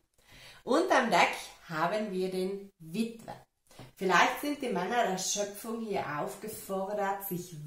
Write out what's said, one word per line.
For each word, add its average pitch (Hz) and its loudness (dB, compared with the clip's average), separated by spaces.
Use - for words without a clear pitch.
Und 311 4
am 254 6
Deck - 6
haben 170 0
wir 185 -2
den 190 -4
Witwer. 208 -4
Vielleicht 180 4
sind 285 -4
die 247 -2
Männer 202 2
der 185 0
Schöpfung 214 -4
hier 202 -2
aufgefordert, 196 -4
sich 170 -6